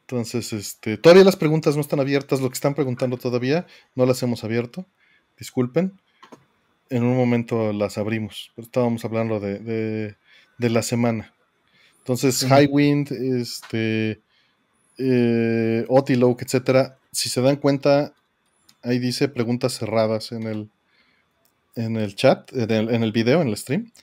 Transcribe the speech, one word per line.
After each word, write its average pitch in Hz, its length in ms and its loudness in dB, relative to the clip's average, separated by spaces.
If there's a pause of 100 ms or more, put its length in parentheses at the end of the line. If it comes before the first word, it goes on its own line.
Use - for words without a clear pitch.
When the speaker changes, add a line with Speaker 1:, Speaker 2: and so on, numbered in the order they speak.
Speaker 1:
Entonces, 117 520 -6
este, 107 440 -6
todavía 180 260 10
las 190 120 6
preguntas 156 400 0
no 151 60 -2
están 147 180 -2
abiertas. 139 420 0
Lo 131 80 -2
que 131 60 -8
están 143 180 -2
preguntando 127 440 -4
todavía 127 500 -2 (280)
no 127 100 4
las 127 180 2
hemos 120 200 -4
abierto. 120 420 -6 (520)
Disculpen. 131 640 -4 (880)
En 120 140 0
un 123 120 2
momento 120 580 0
las 101 260 -4
abrimos. 107 560 -6
Pero 113 100 -16
estábamos 120 400 -2
hablando 113 340 -4
de, 101 200 -6
de, 110 560 -6 (420)
de 120 120 0
la 113 120 2
semana. 117 520 -2 (680)
Entonces, 127 420 -2
Speaker 2:
Ujú. 131 140 4
Speaker 1:
Highwind, 143 560 4
este, 113 1080 -4 (800)
eh, 117 920 0
Otiloke, 123 540 2
etcétera. 131 540 0 (140)
Si - 180 -6
se - 120 -2
dan 139 160 2
cuenta, 143 560 0 (680)
ahí 123 160 -2
dice 123 300 -2
preguntas 123 500 -4
cerradas 110 540 -2
en 113 160 -8
el, 107 220 -8 (1040)
en 113 220 -4
el 104 180 -4
chat, 139 380 2
en 113 180 -2
el, 110 180 2
en 117 140 0
el 113 80 0
video, 120 320 2
en 131 60 -2
el 104 80 -4
stream. 190 340 -6 (120)